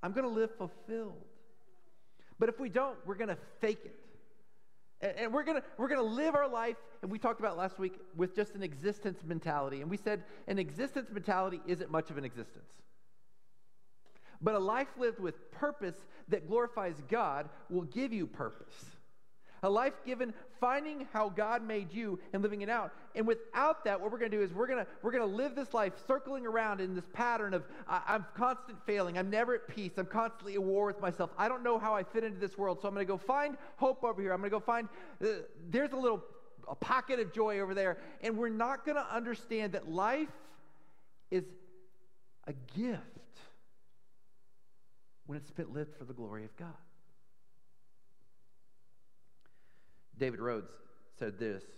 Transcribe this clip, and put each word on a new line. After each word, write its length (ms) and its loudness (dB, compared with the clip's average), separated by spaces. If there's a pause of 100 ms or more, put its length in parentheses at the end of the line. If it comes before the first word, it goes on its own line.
I'm 100 -2
gonna 160 2
live 280 2
fulfilled. 680 -6 (1120)
But 100 8
if 100 0
we 120 -2
don't, 260 2 (100)
we're 80 -2
gonna 240 -2 (220)
fake 240 2
it. 120 -10 (1040)
And, 160 2
and 160 2
we're 100 4
gonna, 180 4 (140)
we're 120 2
gonna 140 6
live 320 4
our 140 6
life, 280 0 (260)
and 80 -2
we 80 -2
talked 220 4
about 180 2
last 200 0
week, 140 0 (240)
with 180 2
just 200 2
an 80 -4
existence 600 -2
mentality. 600 0
And 80 -2
we 80 0
said 260 0 (220)
an 120 2
existence 540 0
mentality 540 2
isn't 240 0
much 200 2
of 60 -4
an 80 -2
existence. 480 -8 (1700)
But 140 6
a 20 6
life 300 4 (100)
lived 220 2
with 320 -4
purpose 420 0 (340)
that 200 2
glorifies 460 4 (140)
God 400 4 (220)
will 120 4
give 300 0
you 140 2
purpose. 480 -6 (880)
A 80 6
life 220 6 (120)
given, 300 0 (240)
finding 540 2
how 160 4
God 340 2
made 300 0
you 260 0 (140)
and 100 4
living 200 2
it 60 -2
out. 240 2 (220)
And 100 4
without 600 4
that, 160 4
what 100 0
we're 80 -2
gonna 120 2
do 120 4
is 100 4
we're 140 2
gonna, 220 0 (140)
we're 100 2
gonna 120 4
live 300 2
this 180 -2
life 200 4 (160)
circling 360 2
around 360 2
in 160 0
this 160 -2
pattern 420 2
of, 80 4 (240)
"I, 220 2
I'm 260 4
constant 500 0
failing. 320 4
I'm 140 2
never 240 4
at 140 -2
peace. 280 -4
I'm 100 2
constantly 480 0
at 100 4
war 220 6
with 140 0
myself. 380 2
I 80 6
don't 160 2
know 160 6
how 160 4
I 80 4
fit 220 2
into 160 -2
this 180 -2
world. 240 2
So 60 2
I'm 60 -2
gonna 100 2
go 120 2
find 400 2 (200)
hope 260 6
over 180 2
here. 120 4
I'm 80 2
gonna 100 0
go 80 4
find, 300 2 (340)
uh, 40 4 (440)
there's 220 4
a 40 -2
little, 280 4 (440)
a 60 -2
pocket 460 2
of 120 0
joy 280 4
over 140 0
there." 240 4 (220)
And 160 2
we're 120 2
not 360 0
gonna 280 2
understand 640 0
that 140 -2
life 440 2 (960)
is 140 2 (1040)
a 40 -6 (240)
gift 260 0 (2250)
when 120 -4
it's 100 -10
spent 240 -4
lived 240 -2
for 80 -10
the 80 -8
glory 320 -6
of 120 -10
God. 180 -8 (3500)
David 220 2
Rhodes 300 0 (480)
said 200 -4
this 260 -2 (140)